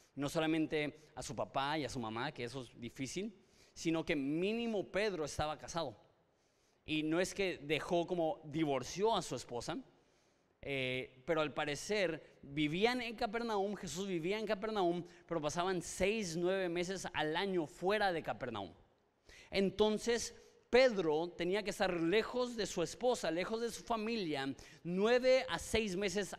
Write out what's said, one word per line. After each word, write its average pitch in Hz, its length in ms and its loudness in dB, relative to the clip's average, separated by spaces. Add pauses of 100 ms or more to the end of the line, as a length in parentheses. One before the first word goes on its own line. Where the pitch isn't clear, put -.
(140)
No 139 160 -2
solamente 156 880 0
a 123 80 -10
su 117 120 -8
papá 135 440 0
y 135 60 0
a 113 40 -4
su 131 100 -6
mamá, 117 320 -4
que 123 120 -8
eso 123 180 -6
es - 180 -14
difícil, 139 560 -6 (380)
sino 165 320 0
que 170 100 2
mínimo 190 720 0
Pedro 185 380 0
estaba 151 320 -2
casado. 139 400 -6 (880)
Y 156 160 2
no 156 180 2
es 185 140 0
que 180 240 0
dejó 156 480 0
como 165 380 -2
divorció 160 720 0
a 175 80 0
su - 120 -6
esposa, 120 420 -6 (840)
eh, 131 640 -4
pero 156 160 2
al 147 120 0
parecer 156 880 -2
vivían 160 600 2
en 233 140 -6
Capernaum, 214 600 0
Jesús 180 320 -6
vivía 180 300 0
en 220 80 -4
Capernaum, 185 580 0 (220)
pero 165 160 -2
pasaban 175 400 0
seis, 190 560 0
nueve 180 320 2
meses 180 440 -2
al 156 220 0
año 185 300 2
fuera 196 480 2
de 160 80 -2
Capernaum. 110 500 -4 (800)
Entonces, 208 840 2 (340)
Pedro 180 600 6
tenía 180 340 0
que 202 60 -4
estar 185 240 0
lejos 220 640 2
de 214 100 0
su - 180 -2
esposa, 214 480 0
lejos 185 300 -2
de 233 100 -2
su - 120 -12
familia, 196 680 -2 (300)
nueve 240 680 4
a - 100 -2
seis 220 360 0
meses 196 440 -2